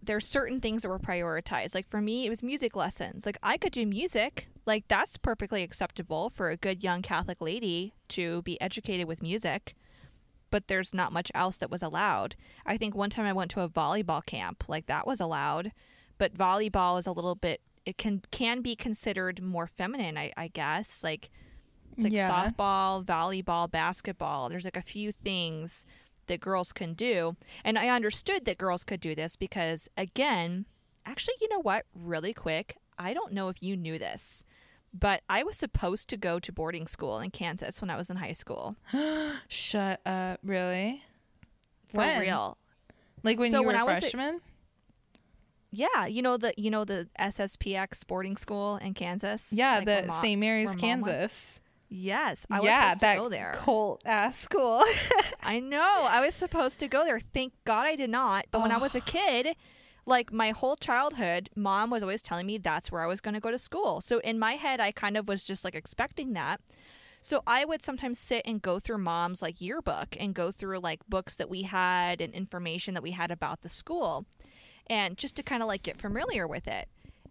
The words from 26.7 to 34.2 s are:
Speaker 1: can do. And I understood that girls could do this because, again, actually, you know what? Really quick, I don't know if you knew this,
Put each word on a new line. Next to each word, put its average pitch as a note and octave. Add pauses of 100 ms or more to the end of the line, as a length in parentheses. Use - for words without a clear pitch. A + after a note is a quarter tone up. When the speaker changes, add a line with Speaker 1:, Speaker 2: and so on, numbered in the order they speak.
Speaker 1:
can E3
do. F3 (280)
And A3
I A#3
understood B3
that F#3+
girls F3+
could F#3+
do D#3+
this D#3
because, E3
again, F#3+ (400)
actually, C#4
you A4
know G#4
what? A3+ (100)
Really E3+
quick, E3 (200)
I F#3
don't F4
know F#3+
if -
you F#3+
knew D#3+
this, - (520)